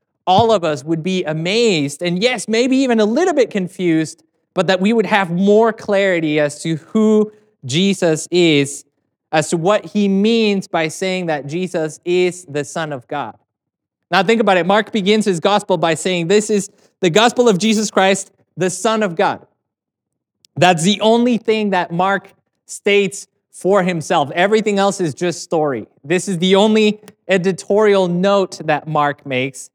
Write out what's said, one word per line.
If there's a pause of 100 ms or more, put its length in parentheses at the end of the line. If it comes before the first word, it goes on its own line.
(280)
all
of
us
would
be
amazed
and
yes,
maybe
even
a
little
bit
confused, (320)
but
that
we
would
have
more
clarity
as
to
who (320)
Jesus
is, (480)
as
to
what
he
means
by
saying
that
Jesus
is
the
Son
of
God. (760)
Now
think
about
it.
Mark
begins
his
gospel
by
saying,
"This
is (300)
the
gospel
of
Jesus
Christ, (260)
the
Son
of
God." (1120)
That's
the
only
thing
that
Mark (340)
states (240)
for
himself.
Everything
else
is
just
story. (160)
This
is
the
only (260)
editorial
note
that
Mark
makes,